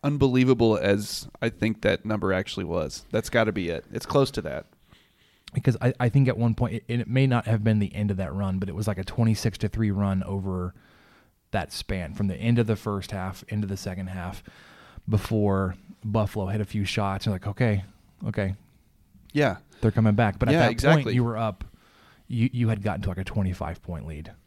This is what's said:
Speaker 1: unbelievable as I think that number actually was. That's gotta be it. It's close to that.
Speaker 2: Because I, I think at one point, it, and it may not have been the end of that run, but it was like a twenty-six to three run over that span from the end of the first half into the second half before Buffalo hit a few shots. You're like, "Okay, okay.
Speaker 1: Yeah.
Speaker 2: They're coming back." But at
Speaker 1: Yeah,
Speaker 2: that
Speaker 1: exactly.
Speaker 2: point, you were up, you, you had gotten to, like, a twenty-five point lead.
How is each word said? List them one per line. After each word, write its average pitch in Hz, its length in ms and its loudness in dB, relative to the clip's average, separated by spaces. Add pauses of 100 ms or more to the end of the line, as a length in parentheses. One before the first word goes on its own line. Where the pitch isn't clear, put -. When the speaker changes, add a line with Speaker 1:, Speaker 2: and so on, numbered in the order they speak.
Speaker 1:
unbelievable 127 720 4
as 101 520 0 (120)
I 117 80 0
think 110 340 -2
that - 220 2
number 101 280 0
actually 92 320 -2
was. 80 480 -4
That's 110 180 -2
gotta 110 220 2
be 87 160 -2
it. 82 240 -6
It's - 140 -8
close 139 260 2
to 110 100 -4
that. 78 240 -8 (880)
Speaker 2:
Because 123 260 0
I, 131 180 0
I 143 100 2
think 135 200 4
at 117 80 -2
one 113 180 0
point, 113 200 -2
it, 117 140 -8
and 120 120 -2
it 117 80 -8
may 131 180 4
not 120 200 0
have 110 180 0
been 110 140 4
the 101 160 0
end 104 160 0
of 98 80 0
that 90 160 -4
run, 95 240 -2
but 92 100 -2
it 85 60 -8
was 101 120 -4
like 101 120 -2
a 95 60 -6
twenty-six 110 540 0
to 107 100 -2
three 110 220 0
run 98 340 0
over 92 500 -4 (760)
that 90 220 -4
span 90 420 -8
from 101 120 -2
the 95 100 -2
end 117 220 2
of 117 80 2
the 107 100 0
first 101 340 -6
half 92 380 -8
into 104 180 -4
the 98 100 -4
second 95 320 -8
half 92 340 -10 (680)
before 98 680 0 (280)
Buffalo 104 440 -2
hit 107 120 -2
a 107 60 -2
few 104 180 -4
shots. 98 420 -2
You're 107 80 0
like, 90 120 -6
"Okay, 104 380 0 (420)
okay. 101 280 -2 (800)
Speaker 1:
Yeah. 135 240 2 (240)
Speaker 2:
They're 113 100 4
coming 110 240 4
back." 101 240 2
But 110 100 0
at 127 40 4
Speaker 1:
Yeah, 160 80 4
Speaker 2:
that 123 100 6
Speaker 1:
exactly. 135 340 4
Speaker 2:
point, 113 100 -2
you 123 100 4
were 117 140 -2
up, 110 260 -4 (640)
you, 120 260 0
you 120 160 0
had 110 140 0
gotten 101 200 -2
to, 95 60 -2
like, 87 100 -4
a 95 60 -4
twenty-five 92 580 -2
point 82 240 -8
lead. 78 260 -12 (140)